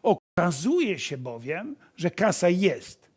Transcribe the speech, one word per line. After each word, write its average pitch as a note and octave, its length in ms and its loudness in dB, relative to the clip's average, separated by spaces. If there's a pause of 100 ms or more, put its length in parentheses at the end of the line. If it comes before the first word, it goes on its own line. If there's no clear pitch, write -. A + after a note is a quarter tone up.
Okazuje F3+ 960 0
się C#3 200 -8
bowiem, C3 580 -10 (200)
że E3 140 -2
kasa F#3 380 2
jest F3+ 680 0